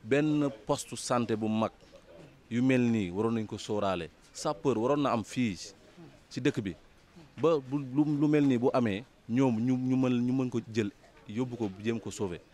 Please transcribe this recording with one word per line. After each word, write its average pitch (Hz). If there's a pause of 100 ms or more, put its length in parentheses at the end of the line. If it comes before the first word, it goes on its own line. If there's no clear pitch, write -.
benn 147 (180)
poste -
santé 120
bu 110
mag 110 (760)
yu 120
mel 131
nii 113
waroon 113
nañ 110
ko 104
sóoraale. 98 (240)
Sapeur 147
waroon 139
na 131
am 113
fii 113 (720)
si -
dëkk 131
bi 92 (680)
ba 156
bu 135
lu, 139 (160)
lu 151
mel 151
nii 127
bu 123
amee 117 (240)
ñoom 120
ñu, 123
ñu 127
mën, 131 (140)
ñu 127
mën 131
ko 120 (120)
jël 107 (380)
yóbbu 120
ko 110 (120)
jéem 113
ko 104
sauver. 92 (140)